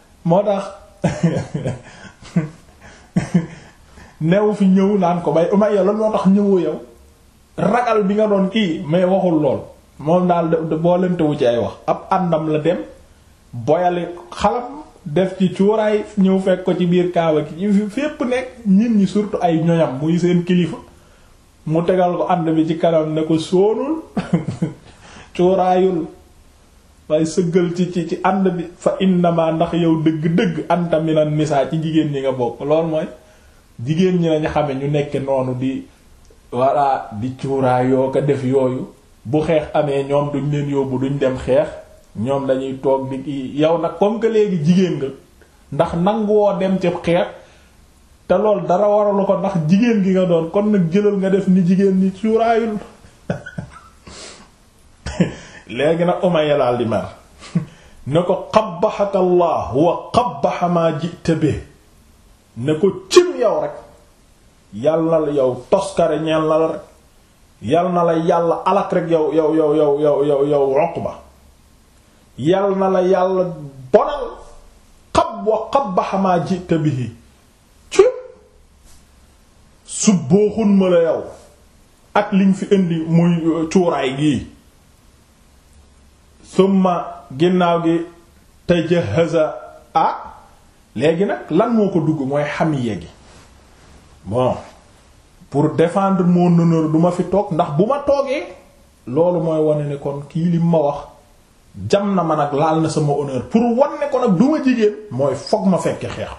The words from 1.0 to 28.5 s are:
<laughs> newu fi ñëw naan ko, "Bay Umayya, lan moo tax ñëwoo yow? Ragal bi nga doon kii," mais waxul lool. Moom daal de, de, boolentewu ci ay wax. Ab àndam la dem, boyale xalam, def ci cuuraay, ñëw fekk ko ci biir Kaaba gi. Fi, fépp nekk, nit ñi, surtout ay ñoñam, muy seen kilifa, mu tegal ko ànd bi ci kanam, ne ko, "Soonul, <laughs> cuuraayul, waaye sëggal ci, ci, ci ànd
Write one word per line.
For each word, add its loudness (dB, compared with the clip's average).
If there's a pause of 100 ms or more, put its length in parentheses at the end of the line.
<laughs> -2 (3000)
newu 2
fi 0
ñëw 4
naan 0
ko, -2
"Bay 2
Umayya, 2
lan 2
moo 0
tax -4
ñëwoo 4
yow? -2 (800)
Ragal 0
bi 0
nga 2
doon 0
kii," -2
mais 2
waxul 2
lool. 0 (400)
Moom 2
daal 2
de, 2 (120)
de, -2
boolentewu 0
ci 0
ay 2
wax. -2 (140)
Ab -4
àndam 0
la 0
dem, 0 (720)
boyale -2 (200)
xalam, -4 (220)
def -2
ci 2
cuuraay, 0 (140)
ñëw 2
fekk 0
ko 0
ci 0
biir 2
Kaaba 0
gi. -6
Fi, 2
fépp -6
nekk, -4 (180)
nit 4
ñi, 2
surtout -2
ay 2
ñoñam, 0
muy 0
seen 2
kilifa, 0 (880)
mu 0
tegal 0
ko -4
ànd 0
bi 2
ci -2
kanam, 0
ne -2
ko, 0
"Soonul, 0 (140)
<laughs> -6
cuuraayul, 2 (1040)
waaye 2
sëggal 0
ci, -2
ci, -4
ci -6
ànd 2